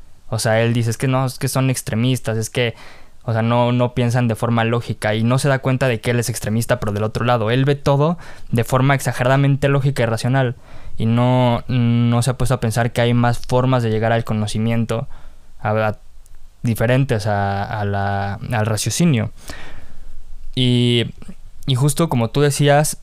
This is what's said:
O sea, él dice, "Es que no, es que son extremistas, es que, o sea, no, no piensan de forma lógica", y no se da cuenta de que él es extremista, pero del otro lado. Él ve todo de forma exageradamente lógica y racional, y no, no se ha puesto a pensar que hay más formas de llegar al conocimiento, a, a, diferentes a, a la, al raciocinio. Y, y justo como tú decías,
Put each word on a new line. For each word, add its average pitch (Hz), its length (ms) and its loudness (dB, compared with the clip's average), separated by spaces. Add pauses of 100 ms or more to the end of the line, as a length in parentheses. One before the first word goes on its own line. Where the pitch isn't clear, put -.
(300)
O 113 80 -4
sea, 113 240 2
él 117 100 2
dice, 117 180 0
"Es 110 60 -4
que 127 120 -2
no, 131 180 0
es 127 120 -8
que 139 100 -4
son 131 200 0
extremistas, 123 720 -2
es 110 100 -4
que, 120 260 -2 (500)
o 117 80 -4
sea, 113 100 0
no, 120 300 2
no 123 220 0
piensan 123 340 2
de 110 80 2
forma 117 280 0
lógica", 113 500 -2
y 113 80 0
no 123 160 2
se 143 100 0
da 135 100 2
cuenta 131 300 0
de 113 120 -2
que 120 120 -2
él 120 80 2
es 113 100 -2
extremista, 113 500 -2
pero 107 120 -4
del 104 120 -2
otro 107 220 -2
lado. 117 240 2
Él 131 160 2
ve 143 80 2
todo 147 440 0 (320)
de 117 140 2
forma 131 300 2
exageradamente 135 760 2
lógica 139 360 2
y - 20 0
racional, 123 500 0 (400)
y 113 100 0
no, 123 600 4
no 120 540 4
se 131 80 2
ha - 80 -2
puesto 123 160 2
a 120 60 -2
pensar 117 320 0
que 120 100 0
hay 120 120 4
más 120 260 2
formas 127 420 2
de 113 80 0
llegar 110 220 2
al 113 120 0
conocimiento, 113 840 -2 (520)
a, 107 100 -2
a, 107 280 0 (640)
diferentes 120 640 0
a, 101 540 -2
a 104 40 -2
la, 98 500 -2 (180)
al 107 140 0
raciocinio. 110 680 0 (1200)
Y, 120 520 2 (600)
y 135 80 0
justo 147 340 0
como 117 220 0
tú 143 100 0
decías, 143 640 2